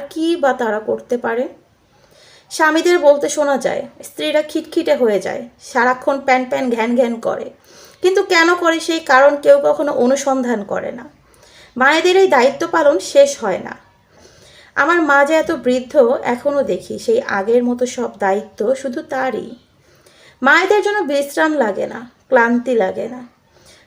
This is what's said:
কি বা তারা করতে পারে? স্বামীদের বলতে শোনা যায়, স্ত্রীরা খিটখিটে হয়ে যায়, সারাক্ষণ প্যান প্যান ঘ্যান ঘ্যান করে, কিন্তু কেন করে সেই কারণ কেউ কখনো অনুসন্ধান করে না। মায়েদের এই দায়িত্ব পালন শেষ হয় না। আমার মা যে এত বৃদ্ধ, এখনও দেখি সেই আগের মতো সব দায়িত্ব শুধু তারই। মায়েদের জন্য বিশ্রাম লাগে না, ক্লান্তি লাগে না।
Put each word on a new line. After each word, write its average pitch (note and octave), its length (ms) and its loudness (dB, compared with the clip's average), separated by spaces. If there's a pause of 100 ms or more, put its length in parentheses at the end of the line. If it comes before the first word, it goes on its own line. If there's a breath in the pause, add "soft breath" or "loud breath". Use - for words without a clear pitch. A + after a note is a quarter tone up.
কি D#4+ 260 -2
বা C4+ 180 0
তারা A3 260 -4
করতে A3 380 -6
পারে? A#3+ 300 -4 (1000 soft breath)
স্বামীদের E4 500 2
বলতে C#4+ 300 4
শোনা C#4+ 280 0
যায়, - 300 -4 (160)
স্ত্রীরা D4+ 380 -2
খিটখিটে D4+ 540 -2
হয়ে A3 240 2
যায়, - 300 -8 (120)
সারাক্ষণ B3+ 600 -2
প্যান B3+ 240 0
প্যান C4 240 -4
ঘ্যান A#3 260 -2
ঘ্যান A#3+ 240 0
করে, - 300 -6 (520 loud breath)
কিন্তু F#4+ 220 2
কেন F4 320 2
করে E4 240 0
সেই E4 200 -4
কারণ C#4+ 360 4
কেউ C#4+ 280 4
কখনো D4 280 0
অনুসন্ধান B3+ 720 -2
করে G3 280 -8
না। B3 180 -16 (680 soft breath)
মায়েদের E4 400 4
এই F#4+ 100 6
দায়িত্ব C4+ 440 2
পালন D#4+ 280 2
শেষ C#4 440 2
হয় G3 160 -4
না। - 180 -14 (1000 soft breath)
আমার E4+ 260 2
মা C#4+ 240 4
যে D4+ 80 0
এত D#4+ 180 0
বৃদ্ধ, B3+ 720 0
এখনও C#4 400 -2
দেখি G3+ 360 -6
সেই A3+ 220 0
আগের A3 420 0
মতো A#3+ 220 -2
সব A#3+ 340 -6
দায়িত্ব G#3+ 560 -2
শুধু C4+ 260 -8
তারই। C4 540 -6 (840 soft breath)
মায়েদের F4+ 400 4
জন্য G#4 180 -2
বিশ্রাম D#4 540 -2
লাগে G#3+ 340 -2
না, A#3 220 -14 (180)
ক্লান্তি A#3+ 480 2
লাগে G3 340 -2
না। B3 180 -18 (600 soft breath)